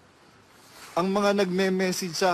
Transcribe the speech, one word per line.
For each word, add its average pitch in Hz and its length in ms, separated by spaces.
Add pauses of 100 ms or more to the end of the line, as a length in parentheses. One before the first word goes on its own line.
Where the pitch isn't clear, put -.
(960)
ang 185 160
mga 202 320
nagme-message 185 720
sa 185 180